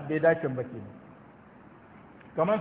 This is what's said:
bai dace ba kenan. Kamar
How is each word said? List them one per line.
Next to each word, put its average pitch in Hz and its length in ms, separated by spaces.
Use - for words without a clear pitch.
bai 156 120
dace 165 280
ba 127 160
kenan. 104 280
Kamar 196 260